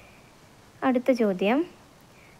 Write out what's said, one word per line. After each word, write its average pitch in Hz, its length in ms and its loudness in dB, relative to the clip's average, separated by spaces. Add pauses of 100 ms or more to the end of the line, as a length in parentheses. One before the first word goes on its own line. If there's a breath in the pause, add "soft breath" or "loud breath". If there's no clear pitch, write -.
(840 loud breath)
അടുത്ത 254 280 0
ചോദ്യം, 220 540 0 (760 soft breath)